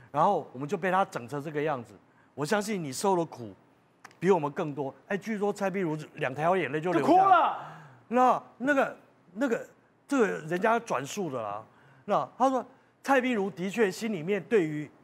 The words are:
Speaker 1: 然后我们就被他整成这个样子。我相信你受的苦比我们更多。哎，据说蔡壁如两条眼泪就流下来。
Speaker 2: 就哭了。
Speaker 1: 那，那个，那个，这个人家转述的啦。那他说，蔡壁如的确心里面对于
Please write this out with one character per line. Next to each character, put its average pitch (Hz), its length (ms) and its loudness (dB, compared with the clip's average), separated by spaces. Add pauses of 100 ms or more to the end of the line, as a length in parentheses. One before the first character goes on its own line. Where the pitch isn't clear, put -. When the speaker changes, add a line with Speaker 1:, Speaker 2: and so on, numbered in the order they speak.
(120)
Speaker 1:
然 147 120 2
后 180 280 2
我 127 80 -12
们 143 80 -6
就 196 100 -4
被 175 140 -2
他 190 140 4
整 123 220 -8
成 143 140 -6
这 160 100 -10
个 147 100 -4
样 147 220 -2
子。 104 100 -20 (420)
我 139 100 -4
相 208 160 0
信 196 220 -4
你 139 80 -6
受 196 240 0
的 170 100 2
苦 117 260 -12 (680)
比 170 100 2
我 196 80 6
们 147 140 -2
更 151 240 -6
多。 135 180 -6 (140)
哎， 202 100 -2
据 214 200 -6
说 202 140 -2
蔡 196 180 -4
壁 190 100 -2
如 156 180 -2 (180)
两 135 200 -4
条 165 200 2
眼 147 160 -2
泪 151 80 -2
就 156 120 -2
流 320 100 2
下 - 60 0
来。 311 80 8
Speaker 2:
就 381 80 8
哭 392 60 6
了。 311 280 4 (520)
Speaker 1:
那， 233 340 4 (140)
那 269 160 0
个， 214 240 0 (360)
那 247 140 -2
个， 185 180 -2 (420)
这 277 100 0
个 220 100 6
人 170 320 -4
家 226 200 4
转 165 260 -4
述 165 260 -6
的 127 100 -4
啦。 104 220 -8 (420)
那 165 220 0 (100)
他 262 120 4
说， 254 140 -2 (380)
蔡 269 180 2
壁 254 120 0
如 202 180 0
的 180 200 -6
确 202 200 2
心 220 240 -6
里 165 80 -6
面 185 220 -2
对 196 240 2
于 151 220 -8 (140)